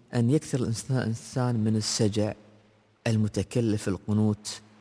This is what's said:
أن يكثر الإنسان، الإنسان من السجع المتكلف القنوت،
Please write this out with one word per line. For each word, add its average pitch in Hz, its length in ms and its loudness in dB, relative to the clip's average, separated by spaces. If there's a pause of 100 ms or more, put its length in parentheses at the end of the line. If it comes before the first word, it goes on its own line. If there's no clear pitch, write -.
(160)
أن 117 140 4
يكثر 147 300 0
الإنسان، 127 380 -2
الإنسان 113 680 -2
من 110 120 2
السجع 107 580 0 (720)
المتكلف 107 800 0
القنوت، 107 760 0 (200)